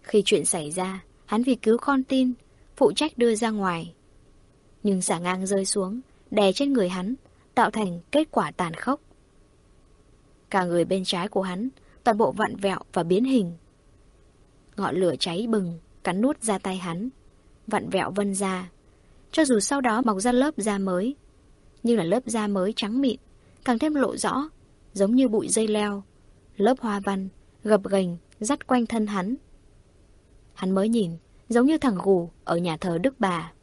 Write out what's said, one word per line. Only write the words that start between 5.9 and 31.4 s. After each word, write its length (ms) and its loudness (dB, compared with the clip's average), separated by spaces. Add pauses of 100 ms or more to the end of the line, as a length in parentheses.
đè 220 4
trên 200 0
người 160 2
hắn, 260 -4 (400)
tạo 160 4
thành 300 -4 (100)
kết 200 2
quả 200 0
tàn 240 -4
khốc. 260 -4 (1500)
Cả 140 0
người 200 2
bên 200 -2
trái 240 -4
của 140 -2
hắn, 260 -4 (360)
toàn 140 2
bộ 140 2
vặn 240 -2
vẹo 220 -2 (140)
và 100 -2
biến 220 2
hình. 280 0 (1200)
Ngọn 200 -2
lửa 220 2
cháy 300 -4
bừng, 300 -2 (260)
cắn 160 -2
nuốt 220 0
ra 160 -2
tay 180 -6
hắn, 320 -6 (580)
vặn 240 -4
vẹo 200 0
vân 240 -2
ra. 360 -4 (680)
Cho 80 6
dù 160 4
sau 200 0
đó 240 2
mọc 160 0
ra 120 2
lớp 240 2
da 220 -2
mới, 380 -2 (680)
nhưng 140 2
là 80 0
lớp 220 2
da 200 -2
mới 300 0
trắng 240 -4
mịn, 160 0 (480)
càng 140 2
thêm 160 0
lộ 220 0
rõ, 320 -2 (440)
giống 220 2
như 140 6
bụi 200 0
dây 200 0
leo. 340 -2 (540)
Lớp 240 2
hoa 200 -2
văn, 280 -4 (360)
gập 260 2
ghềnh, 260 0 (240)
dắt 260 -2
quanh 200 2
thân 200 -2
hắn. 280 -4 (1200)
Hắn 160 -4
mới 180 2
nhìn, 220 2 (380)